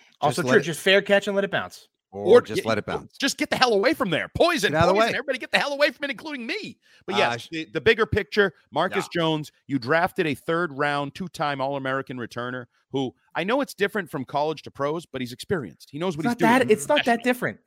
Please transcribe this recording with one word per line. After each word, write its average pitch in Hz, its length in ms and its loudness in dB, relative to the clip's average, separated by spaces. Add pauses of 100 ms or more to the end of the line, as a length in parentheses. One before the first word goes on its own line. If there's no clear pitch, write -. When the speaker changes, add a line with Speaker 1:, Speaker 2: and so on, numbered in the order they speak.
(220)
Speaker 1:
Also 143 200 0
Speaker 2:
Just 147 60 -2
Speaker 1:
true, 127 40 4
Speaker 2:
let 151 80 8
it - 60 -4
Speaker 1:
just 160 160 -8
fair 196 200 6
catch 202 260 2
and 202 80 -4
let 196 100 0
it 185 40 -6
bounce. 107 380 -6 (240)
Speaker 2:
Or 107 260 6
Speaker 3:
Or 247 40 8
Speaker 2:
just 110 220 -4
Speaker 3:
y-, 107 60 -2
Speaker 2:
let 110 80 2
it 101 80 -4
bounce. 87 320 -10
Speaker 3:
just - 200 -2
get 302 120 -4
the 208 80 -2
hell 247 160 2
away 208 200 2
from 233 160 -4
there. 113 280 -2
Poison, 277 340 2
Speaker 2:
Get 151 60 0
out 165 60 4
of 175 60 4
the 185 40 4
Speaker 3:
poison. 220 180 4
Speaker 2:
way. - 60 -4
Speaker 3:
Everybody 262 200 -4
get 311 140 -12
the 202 60 2
hell 269 160 0
away 285 180 2
from 302 140 -10
it, 277 60 -4
including 269 360 -10
me. 359 300 -8 (280)
But 196 100 -6
Speaker 2:
Uh, - 20 -2
Speaker 3:
yes, 120 240 0
Speaker 2:
sh- - 100 -16
Speaker 3:
the, 160 220 -8
the 156 80 -4
bigger 220 240 4
picture, 202 480 0 (180)
Marcus 180 420 -2
Speaker 2:
Yeah. 170 80 -2
Speaker 3:
Jones, 156 300 -2 (160)
you 135 120 0
drafted 165 480 0
a 147 60 -2
third 165 440 -2
round, 143 360 -2
two-time 151 460 -6
All-American 135 580 -4
returner 123 500 -8 (240)
who, 131 220 -2 (220)
I 160 80 -2
know 233 160 0
it's - 140 -4
different 196 360 -2
from 135 140 -6
college 151 380 -4
to 110 100 -16
pros, 151 340 -4
but - 140 -10
he's 123 140 -6
experienced. 127 580 -6
He 143 80 -10
knows 175 160 -2
what - 100 -4
Speaker 1:
It's 240 100 2
Speaker 3:
he's 247 60 -8
Speaker 1:
not 233 180 6
Speaker 3:
doing. 254 80 2
Speaker 1:
that, - 40 6
it's - 160 2
not 302 120 4
that 269 40 2
Speaker 3:
Professional. 233 200 0
Speaker 1:
different. 247 440 -2